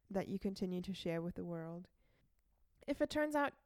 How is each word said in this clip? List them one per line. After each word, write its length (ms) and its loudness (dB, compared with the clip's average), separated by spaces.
that 160 2
you 100 0
continue 460 0
to 100 -4
share 300 0
with 100 -2
the 100 -4
world. 440 -6
If 160 2
it 80 4
turns 260 2
out 180 4